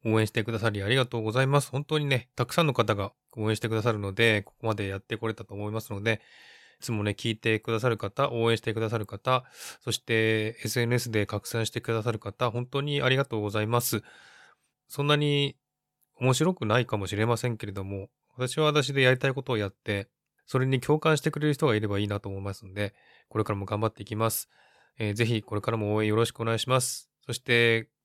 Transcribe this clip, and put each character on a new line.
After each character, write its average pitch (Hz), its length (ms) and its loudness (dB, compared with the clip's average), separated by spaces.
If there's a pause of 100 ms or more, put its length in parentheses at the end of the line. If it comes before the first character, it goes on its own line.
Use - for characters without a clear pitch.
応 110 160 2
援 107 60 2
し - 40 -6
て 110 140 -2
く 120 80 -6
だ 110 60 -2
さ 113 120 0
り 104 120 -6
あ 98 60 -4
り 123 80 2
が 131 100 2
と 120 120 -6
う 110 40 -4
ご 107 100 -2
ざ 127 100 2
い 135 40 2
ま 143 140 4
す。 - 100 -10
本 139 140 -4
当 156 140 -2
に 147 80 -2
ね、 131 300 -2
た 120 100 0
く - 80 -10
さ 170 80 4
ん 160 40 4
の 139 60 2
方 110 220 2
が 98 180 -4 (240)
応 110 140 -2
援 110 60 2
し - 40 -8
て 117 80 -4
く 113 60 -2
だ 110 80 0
さ 117 100 2
る 107 60 -4
の 98 140 -6
で、 107 300 4
こ - 160 -18
こ - 100 -6
ま 110 60 0
で 104 120 -4
や 98 120 -6
っ - 20 -10
て - 160 -8
こ 113 120 -4
れ 110 60 -4
た 104 100 -14
と 101 100 -16
思 104 140 -6
い 104 40 -6
ま 110 80 -4
す - 120 -12
の 101 100 -8
で、 110 180 0 (600)
い - 40 -16
つ 120 80 -4
も 104 100 -2
ね、 104 100 0
聞 113 200 -4
い 104 40 -2
て 110 220 0
く - 120 -6
だ 113 100 0
さ 127 80 0
る 113 80 2
方、 135 340 -2
応 117 200 2
援 113 60 4
し - 40 -4
て 117 140 -4
く 113 60 -4
だ 110 100 -2
さ 113 80 -2
る 107 80 -4
方、 127 380 -2 (360)
そ 117 120 -4
し - 60 -2
て 110 640 0
エ 117 60 -6
ス 123 120 -2
エ 117 60 2
ヌ 120 80 0
エ 123 40 2
ス 120 120 -4
で 104 160 2
拡 - 220 -6
散 113 180 -2
し - 40 -6
て 120 100 -6
く 117 120 -4
だ 113 100 -2
さ 113 100 -2
る 110 60 -4
方、 113 320 -4
本 120 160 -6
当 139 160 -4
に 143 200 -2
あ 131 60 2
り 131 80 4
が 135 80 0
と 113 140 -4
う - 20 -2
ご 104 100 -2
ざ 107 120 -2
い 107 40 0
ま 120 140 2
す。 113 220 -2 (840)
そ - 140 -6
ん 143 40 -2
な 147 100 4
に 143 400 0 (640)
面 127 140 4
白 170 200 2
く 113 120 -4
な 110 120 4
い 117 80 2
か 113 100 -2
も 98 100 -4
し 98 100 -4
れ 107 100 2
ま 120 100 2
せ 123 120 -2
ん 113 80 -2
け 104 100 -10
れ 101 60 -10
ど 98 100 -8
も、 98 260 -8 (280)
私 127 220 -4
は 156 80 4
私 147 260 2
で 139 100 4
や 127 100 8
り 131 60 4
た 135 100 2
い 131 60 0
こ 135 80 -6
と 131 100 -4
を 117 40 0
や 104 120 0
っ - 20 -6
て、 101 380 -6 (380)
そ - 120 -2
れ 131 80 2
に 131 140 2
共 156 200 2
感 156 160 4
し 143 40 0
て 156 100 0
く 147 100 -6
れ 151 80 2
る 147 60 2
人 156 120 0
が 117 80 4
い 107 60 2
れ 107 80 -2
ば 101 100 0
い 104 60 0
い 101 40 -4
な 101 120 -2
と 104 80 -12
思 98 100 -8
い - 20 -8
ま 98 140 -6
す - 120 -16
の 92 80 -18
で、 101 200 -4 (340)
こ 107 100 -4
れ 107 60 2
か - 80 -2
ら 101 60 -2
も 98 80 -6
頑 104 140 -2
張 110 80 0
っ - 40 -2
て - 100 -16
い - 40 -12
き - 80 -8
ま 110 160 2
す。 - 180 -6 (500)
え 107 120 -2
ー、 101 40 -2
ぜ 113 120 2
ひ 113 160 0
こ - 120 -8
れ 104 60 -2
か 113 120 -2
ら 113 40 -2
も 104 180 0
応 107 80 2
援 107 60 2
よ 107 80 2
ろ 117 80 4
し - 80 -4
く - 80 -16
お 113 40 -4
願 113 120 0
い - 20 -2
し - 100 -4
ま 127 120 4
す。 - 300 -8 (140)
そ 120 80 -10
し - 60 -8
て、 117 500 4 (160)